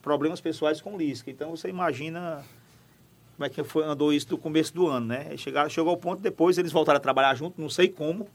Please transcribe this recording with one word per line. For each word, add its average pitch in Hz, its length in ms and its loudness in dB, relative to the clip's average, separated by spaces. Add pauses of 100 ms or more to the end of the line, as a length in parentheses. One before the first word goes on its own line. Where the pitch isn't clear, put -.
problemas 147 380 0
pessoais 156 400 -2
com 208 140 -12
o 190 40 -8
Lisca. 139 320 -4
Então 156 260 -10
você 185 120 -10
imagina 160 760 -4 (920)
como 143 100 -4
é - 20 -2
que 143 160 -6
foi, 156 200 0
andou 147 280 2
isso 143 160 0
do 160 100 -2
começo 156 340 0
do 175 140 2
ano, 127 200 0
né? 135 240 -4
Aí - 80 -10
chegaram, 143 300 0
chegou 160 220 0
ao 170 60 2
ponto, 185 260 -6
depois 180 360 4
eles 175 120 0
voltaram 151 280 4
a - 20 2
trabalhar 135 340 4
junto, 160 260 -8
não 151 100 -8
sei 185 180 4
como 175 460 -6